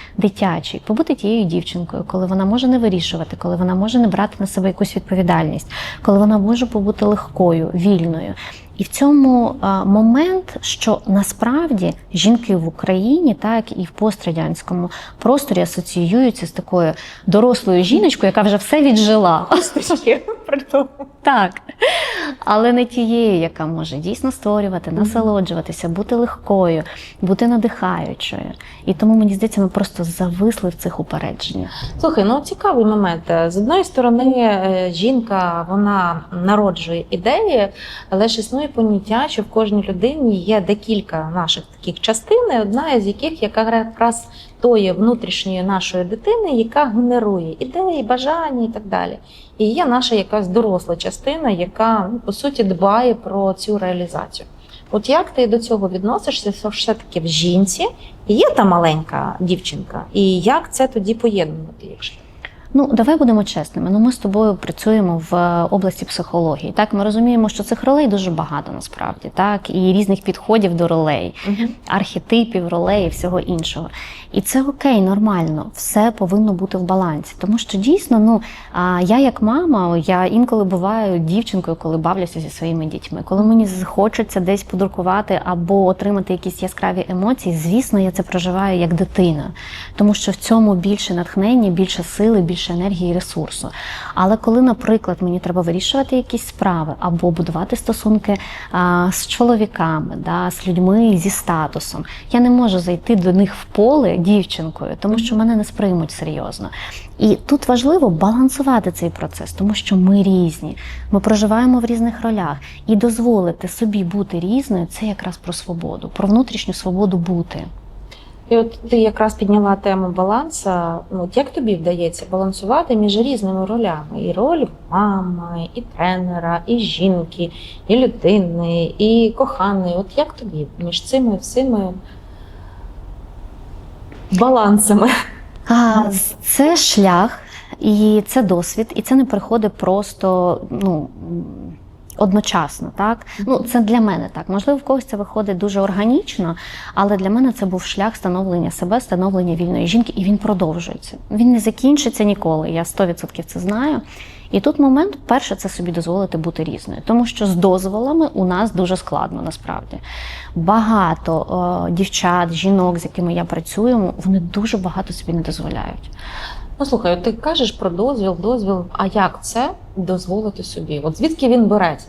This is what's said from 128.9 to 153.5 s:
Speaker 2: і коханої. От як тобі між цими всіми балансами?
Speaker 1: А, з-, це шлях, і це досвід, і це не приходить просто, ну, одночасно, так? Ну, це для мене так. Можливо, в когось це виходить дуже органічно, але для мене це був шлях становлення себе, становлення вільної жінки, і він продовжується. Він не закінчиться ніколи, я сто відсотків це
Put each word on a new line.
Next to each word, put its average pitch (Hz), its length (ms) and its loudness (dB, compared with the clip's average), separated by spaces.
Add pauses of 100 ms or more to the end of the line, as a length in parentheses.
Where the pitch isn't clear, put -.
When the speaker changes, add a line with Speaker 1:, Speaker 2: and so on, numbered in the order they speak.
Speaker 2:
і 220 400 4
коханої. 190 580 0
От 190 100 -2 (120)
як 294 160 -2
тобі 160 340 -10 (120)
між 170 240 -6
цими 247 340 0
всіми 214 560 -2 (2500)
балансами? 208 800 4 (580)
Speaker 1:
А, 226 440 4
з-, - 300 -4
це 311 340 2
шлях, 196 640 2 (400)
і 214 480 4
це 262 160 2
досвід, 185 520 0
і 208 60 -4
це - 140 2
не 262 100 6
приходить 214 480 0
просто, 185 960 0
ну, 180 380 -2 (1120)
одночасно, 185 800 0
так? 220 300 -2 (140)
Ну, 220 200 0
це 247 220 0
для 226 200 4
мене 196 320 0
так. 165 160 -10
Можливо, 202 300 0
в 285 40 -18
когось 269 220 0
це 214 120 -8
виходить 202 400 -4
дуже 196 240 -2
органічно, 202 760 0 (380)
але 202 240 2
для 190 120 0
мене 240 220 4
це 208 140 -4
був 180 180 -2
шлях 214 320 -4
становлення 180 560 -2
себе, 185 300 -2
становлення 180 540 0
вільної 175 320 -2
жінки, 226 280 2
і 196 80 -2
він 202 140 2
продовжується. 180 800 -4 (140)
Він 233 200 6
не 240 80 6
закінчиться 233 640 2
ніколи, 165 460 0
я 165 160 -2
сто - 200 0
відсотків 170 400 -6
це - 140 -12